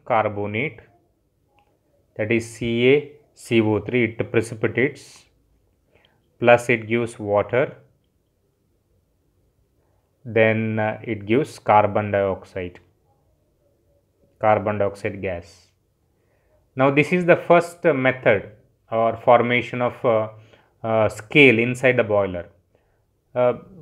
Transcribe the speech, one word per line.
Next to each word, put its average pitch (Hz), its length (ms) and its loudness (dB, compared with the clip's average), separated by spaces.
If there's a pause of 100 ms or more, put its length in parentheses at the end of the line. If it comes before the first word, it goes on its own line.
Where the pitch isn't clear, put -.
carbonate, 107 760 -4 (1400)
that 110 140 -4
is 113 160 -2
C 120 480 0
A 147 180 -2 (200)
C - 280 0
O 107 200 0
three, 117 240 -2
it 107 260 -6
precipitates, 117 960 -4 (1120)
plus 120 300 4
it 113 180 -2
gives 117 320 -4
water, 104 580 -2 (2500)
then, 110 540 0
uh, 110 240 -4
it 104 220 -8
gives 120 340 -2
carbon 104 520 2
dioxide, 95 680 -4 (1600)
carbon 107 400 0
dioxide 98 440 -6
gas. 87 460 -12 (1080)
Now 131 140 2
this 147 220 0
is 180 120 0
the 165 120 4
first - 460 0
method 131 680 0 (380)
or 113 260 0
formation 120 640 2
of, 120 220 -4
uh, 110 240 0 (560)
uh, 110 240 0
scale 131 500 4
inside 123 380 0
the 117 80 2
boiler. 98 440 -2 (840)
Uh, 123 200 0 (280)